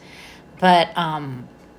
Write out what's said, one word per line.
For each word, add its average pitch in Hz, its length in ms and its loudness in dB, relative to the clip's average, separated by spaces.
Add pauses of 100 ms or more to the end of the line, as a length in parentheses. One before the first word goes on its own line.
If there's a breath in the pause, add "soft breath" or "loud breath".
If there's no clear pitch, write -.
(600 loud breath)
But, 175 360 2
um, 147 520 -8 (300)